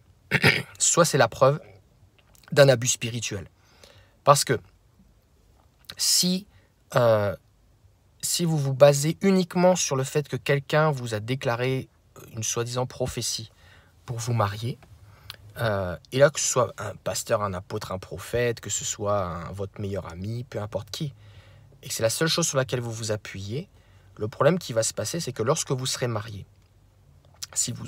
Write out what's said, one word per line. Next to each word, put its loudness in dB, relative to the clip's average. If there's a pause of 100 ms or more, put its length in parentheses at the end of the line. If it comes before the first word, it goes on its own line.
(320)
<clears throat> 2 (400)
soit 4
c'est 0
la 6
preuve 4 (920)
d'un 8
abus 4
spirituel. -4 (760)
Parce 6
que 0 (1400)
si, 0 (480)
euh, 4 (880)
si -2
vous 2
vous 0
basez 6
uniquement 4
sur -2
le 0
fait -2
que -4
quelqu'un 2
vous -4
a -2
déclaré -2 (440)
une -8
soi-disant -4
prophétie -6 (540)
pour -8
vous -4
marier, -2 (800)
euh, -4 (160)
et 2
là 10
que -10
ce -2
soit 0
un -10
pasteur, -2
un -2
apôtre, -8
un -6
prophète, -4
que -12
ce -6
soit -2
un, -8
votre -10
meilleur -6
ami, -8
peu -8
importe -8
qui, -8 (720)
et -14
que -8
c'est -4
la 4
seule 0
chose 0
sur -2
laquelle -2
vous -6
vous -6
appuyez, -8 (480)
le -6
problème 2
qui -8
va 0
se -2
passer, -6
c'est -8
que -4
lorsque 0
vous -4
serez -4
marié, -8 (1080)
si -2
vous, -10